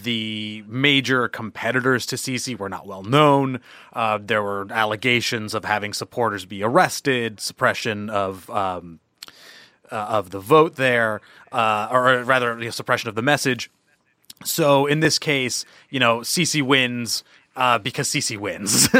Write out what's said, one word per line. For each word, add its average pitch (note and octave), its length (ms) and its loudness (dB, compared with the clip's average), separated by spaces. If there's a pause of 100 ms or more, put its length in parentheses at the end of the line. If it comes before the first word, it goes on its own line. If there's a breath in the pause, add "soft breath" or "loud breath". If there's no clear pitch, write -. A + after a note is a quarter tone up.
the A2 680 -6
major C3 580 2
competitors A#2+ 760 -2
to C3 120 -8
Sisi B2 400 -6
were G2 120 -10
not F#2 180 -12
well G2 160 -14
known. C#3 560 4 (360 loud breath)
Uh, A2 280 0
there G#2+ 200 0
were G2+ 280 -4
allegations A2 840 0
of G2 100 -4
having G#2 300 -2
supporters G#2 500 -4
be G2 180 -8
arrested, B2 800 0
suppression G#2+ 680 -2
of, F#2+ 400 -4
um, F2+ 500 -4 (880 soft breath)
uh, B2 40 -10
of G#2+ 360 -2
the G2 100 -10
vote D#3 360 4
there, A#2 460 0 (300 soft breath)
uh, A2 380 0
or, B2+ 220 4
or B2 120 0
rather, A#2+ 340 2
you A#2 80 -6
know, A2 40 -8
suppression - 380 -2
of G#2 60 -6
the A2 80 -2
message. C3+ 480 0 (720)
So C#3+ 400 4
in D3+ 160 2
this D#3 180 2
case, C3+ 460 -2 (240 soft breath)
you C3 100 -6
know, A#2 200 4
Sisi D#3 420 -2
wins, B2 640 0 (320 soft breath)
uh, B2 220 4
because C3 320 -4
Sisi B2+ 260 -4
wins. G2+ 640 0